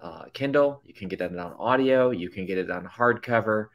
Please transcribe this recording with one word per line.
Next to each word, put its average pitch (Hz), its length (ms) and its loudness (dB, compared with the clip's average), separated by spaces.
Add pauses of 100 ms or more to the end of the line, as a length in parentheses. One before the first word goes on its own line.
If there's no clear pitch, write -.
uh, 80 320 -14
Kindle, 139 520 0
you - 80 -20
can - 140 -12
get 90 140 -6
it 90 160 -4
on 87 160 -8
audio, 127 580 2
you 90 180 -4
can 92 160 -10
get 92 120 -4
it 90 120 -2
on 90 160 -6
hardcover. 113 880 2